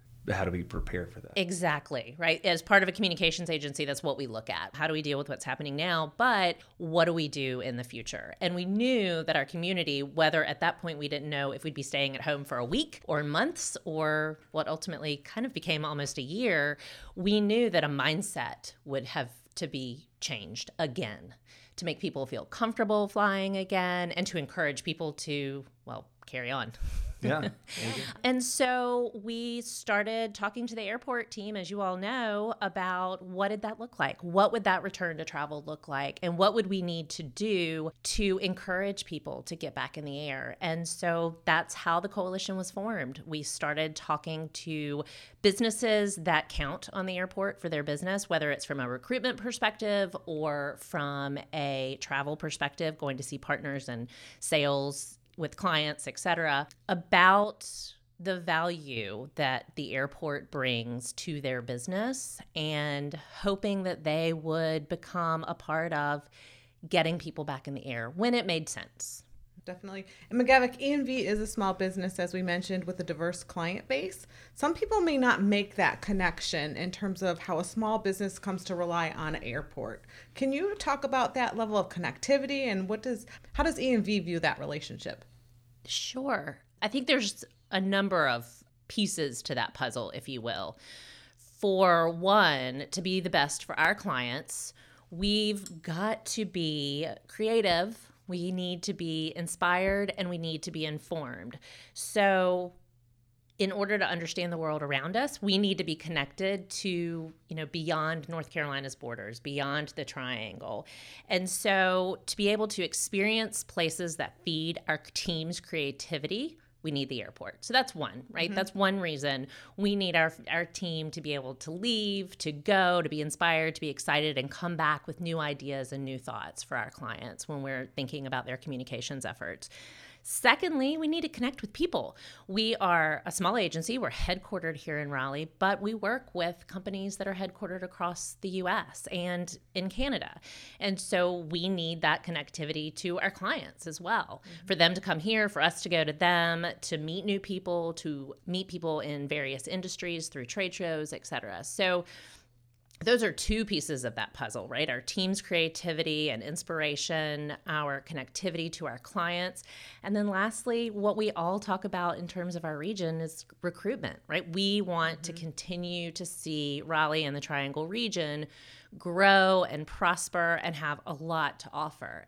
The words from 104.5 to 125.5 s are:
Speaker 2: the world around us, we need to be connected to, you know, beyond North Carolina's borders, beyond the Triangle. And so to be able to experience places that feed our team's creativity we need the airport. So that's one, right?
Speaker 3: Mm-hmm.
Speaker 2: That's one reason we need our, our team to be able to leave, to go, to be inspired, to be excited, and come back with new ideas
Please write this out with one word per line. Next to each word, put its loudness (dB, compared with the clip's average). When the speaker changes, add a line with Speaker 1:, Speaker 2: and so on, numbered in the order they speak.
Speaker 2:
the -2
world 0
around 0
us, 0
we 4
need 4
to 0
be -4
connected -2
to, -4
you -8
know, -4
beyond -2
North -6
Carolina's -4
borders, -8
beyond -2
the -4
Triangle. -6
And 0
so 4
to -4
be 4
able 4
to -2
experience 0
places 0
that -6
feed -2
our 0
team's -4
creativity -4
we -4
need -2
the -6
airport. -14
So -4
that's 2
one, -6
right? 0
Speaker 3:
Mm-hmm. -4
Speaker 2:
That's 0
one 4
reason -2
we 2
need 2
our, 4
our 0
team -6
to -8
be -4
able -6
to -10
leave, -2
to -4
go, 4
to 0
be -2
inspired, 2
to -14
be -2
excited, 0
and 0
come -4
back 2
with -8
new -2
ideas -4